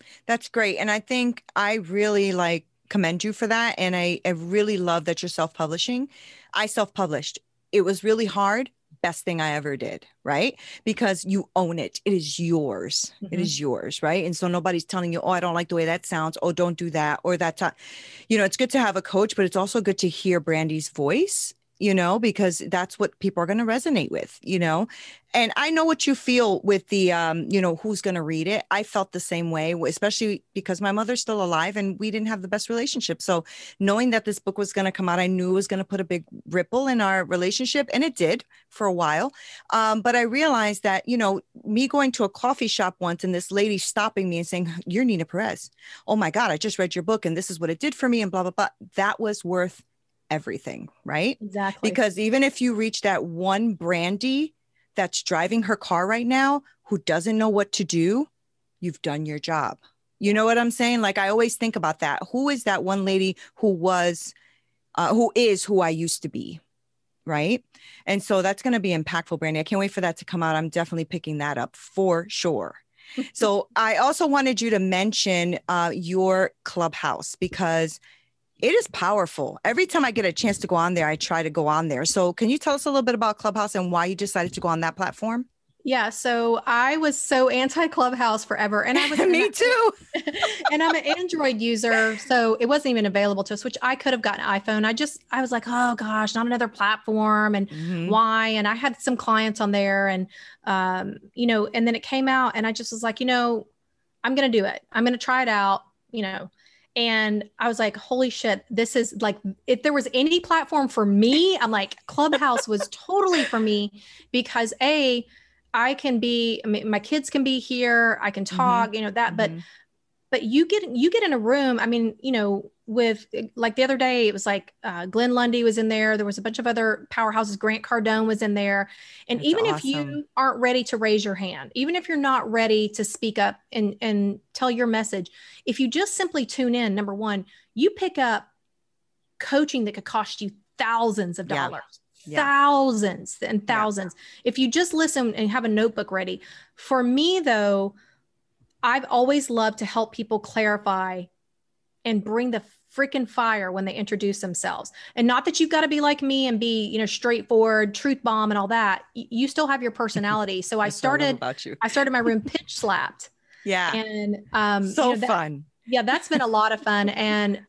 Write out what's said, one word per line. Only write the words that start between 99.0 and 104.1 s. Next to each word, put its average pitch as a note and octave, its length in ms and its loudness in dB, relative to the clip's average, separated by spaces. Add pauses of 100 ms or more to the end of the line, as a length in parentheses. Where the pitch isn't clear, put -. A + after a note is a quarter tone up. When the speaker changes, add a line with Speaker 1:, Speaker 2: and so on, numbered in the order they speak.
Speaker 2:
some B3+ 160 0
clients A3 420 0
on G3+ 120 0
there G3 360 2
and, F#3 200 0 (380)
um, F#3+ 520 -2 (160)
you A#3+ 140 0
know, A3 260 2
and A#3 140 2
then A#3 80 0
it - 80 -8
came C4+ 240 -2
out C4 280 2
and A3 120 0
I A3+ 60 -2
just A3 180 -10
was A3+ 100 -10
like, A3+ 180 -4
"You B3+ 60 -2
know, A#3+ 400 2 (580)